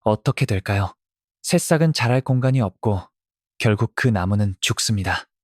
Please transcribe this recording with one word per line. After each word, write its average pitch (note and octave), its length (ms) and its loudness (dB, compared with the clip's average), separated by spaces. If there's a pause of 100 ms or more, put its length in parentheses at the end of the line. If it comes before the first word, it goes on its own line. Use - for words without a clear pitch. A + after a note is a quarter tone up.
어떻게 A#2 440 0
될까요? G2+ 480 -2 (480)
새싹은 E3 500 2
자랄 A#2+ 280 0
공간이 C3 400 0
없고 G2+ 420 -2 (560)
결국 A2 360 0
그 - 140 -2
나무는 G2+ 520 0
죽습니다. F#2+ 640 -4 (180)